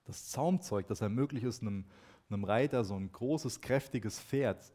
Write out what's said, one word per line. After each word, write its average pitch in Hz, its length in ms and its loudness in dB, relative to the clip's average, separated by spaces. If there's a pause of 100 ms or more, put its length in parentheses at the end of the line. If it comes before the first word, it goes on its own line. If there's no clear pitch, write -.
Das - 240 -12
Zaumzeug, 139 580 0
das - 140 -4
ermöglicht 123 440 0
es, 120 160 -4
einem, 101 240 -4 (440)
einem 101 140 -2
Reiter 120 400 4
so 98 120 -2
ein 95 160 -4
großes, 135 500 -2
kräftiges 127 580 0
Pferd 127 440 0 (120)